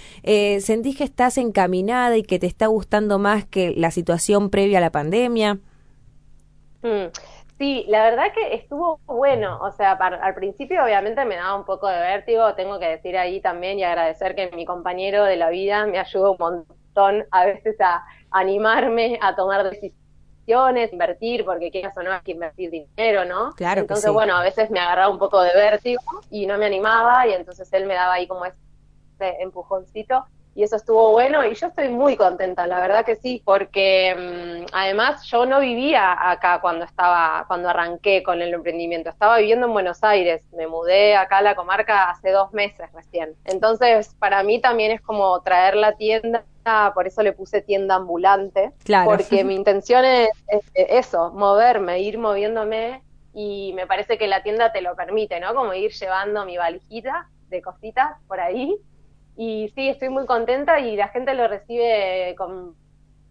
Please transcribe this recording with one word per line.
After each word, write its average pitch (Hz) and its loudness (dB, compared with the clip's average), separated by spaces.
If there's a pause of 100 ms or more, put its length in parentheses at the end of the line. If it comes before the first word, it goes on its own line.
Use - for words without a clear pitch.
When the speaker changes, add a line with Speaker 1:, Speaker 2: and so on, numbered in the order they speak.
(220)
Speaker 1:
Eh, 202 2
¿sentís 226 -2
que 294 -4
estás 254 0
encaminada 226 0
y 220 2
que 185 -2
te 180 -2
está 220 0
gustando 208 0
más 202 0
que 180 -2
la 165 2
situación 180 0
previa 196 2
a - 4
la 165 2
pandemia? 208 0 (1200)
Speaker 2:
Mm. 202 -2 (480)
Sí, 277 -2
la 220 6
verdad 254 2
que 440 -2
estuvo 302 -4
bueno, 240 0
o 196 -6
sea, 190 0
par-, 180 -2
al 190 -2
principio 202 -4
obviamente 220 0
me 190 -4
daba 185 -4
un 196 -10
poco 196 -4
de 180 -2
vértigo, 202 0
tengo 190 -6
que 170 -6
decir 175 -6
ahí 185 -4
también 185 -4
y 190 -2
agradecer 170 -2
que 185 -6
mi 170 -10
compañero 180 -2
de 190 2
la 165 0
vida 196 -2
me 190 -2
ayudó 190 0
un 185 -10
montón 196 0
a 185 4
veces 214 -2
a 175 2 (280)
animarme 226 0
a 190 0
tomar 196 0
decisiones, 240 -2
invertir, 180 -4
porque 170 -6
quieras 190 -8
o 180 -8
no 185 -6
hay 180 -6
que 190 -8
invertir 165 -10
dinero, 190 -2
¿no? 208 -6
Speaker 1:
Claro 185 -2
que - -
Speaker 2:
Entonces, 208 -2
Speaker 1:
sí. 214 4
Speaker 2:
bueno, 208 2
a 175 2
veces 208 0
me 190 -2
agarraba 180 2
un 185 -10
poco 190 4
de 180 4
vértigo 214 2 (300)
y 208 -6
no 202 -2
me 208 0
animaba 226 4
y 202 2
entonces 180 -10
él 190 0
me 196 -4
daba 180 0
ahí 180 -2
como 180 -8
ese 185 -12 (840)
empujoncito. 185 -6 (280)
Y 202 -2
eso 214 0
estuvo 220 4
bueno 262 4
y 220 -2
yo 339 -6
estoy 294 -2
muy 254 2
contenta, 180 0
la 180 -2
verdad 202 2
que 226 0
sí, 254 -6
porque, 185 0
mm, - -
además 208 0
yo 240 2
no 269 2
vivía 240 2
acá 175 2
cuando 170 -2
estaba, 165 2
cuando 180 -4
arranqué 175 0
con 175 -2
el 175 -6
emprendimiento. 170 -6
Estaba 220 2
viviendo 233 2
en 233 -2
Buenos 185 -4
Aires, 185 2 (100)
me 165 -8
mudé 180 4
acá 196 4
a 202 4
la 202 4
comarca 196 0
hace 190 -2
dos 196 2
meses 202 -6
recién. 160 -10 (100)
Entonces, 220 2
para 196 2
mí 208 0
también 226 2
es 226 -4
como 196 0
traer 185 2
la 214 4
tienda, 220 -2 (520)
por 180 0
eso 208 -2
le 202 2
puse 202 -6
tienda 196 0
ambulante, 190 0 (120)
Speaker 1:
Claro. 196 4
Speaker 2:
porque 196 2
mi 196 -2
intención 202 2
es, 247 4 (180)
es 208 0 (120)
eso, 185 2
moverme, 202 2
ir 214 -4
moviéndome, 220 -4 (280)
y 202 -10
me 185 -8
parece 202 -2
que 214 0
la 196 0
tienda 226 0
te 196 -6
lo 180 -6
permite, 190 -4
¿no? 190 -6
Como 240 -2
ir 208 -4
llevando 196 -4
mi 175 -10
valijita 220 -8 (220)
de 180 -8
cositas 220 -6 (100)
por 185 -8
ahí. 247 -4 (600)
Y 220 -8
sí, 269 -4
estoy 262 -4
muy 269 -4
contenta 262 0
y 226 -4
la 202 -2
gente 262 -4
lo 240 0
recibe 202 -2
con, 180 -12 (560)